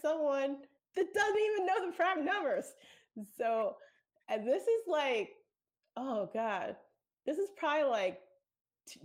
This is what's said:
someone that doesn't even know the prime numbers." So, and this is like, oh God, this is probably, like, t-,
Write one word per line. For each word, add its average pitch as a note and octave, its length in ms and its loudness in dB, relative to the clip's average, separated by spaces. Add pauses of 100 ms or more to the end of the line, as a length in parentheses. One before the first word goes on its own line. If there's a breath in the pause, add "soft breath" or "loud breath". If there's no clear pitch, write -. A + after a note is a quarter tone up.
someone C#4 560 0 (380)
that F#4 180 0
doesn't G#4 260 2
even G#4+ 260 2
know F#4+ 200 2
the F4 100 -6
prime E4+ 300 2
numbers." D#4 400 0 (720 loud breath)
So, A3+ 400 0 (520 loud breath)
and A3 160 -2
this D#4+ 180 2
is A4+ 240 4
like, C4+ 420 0 (680)
oh A#3 380 -4
God, G#3 420 -2 (500)
this D4 120 0
is G4 180 0
probably, D4+ 340 2
like, G3+ 300 0 (680)
t-, - 180 -20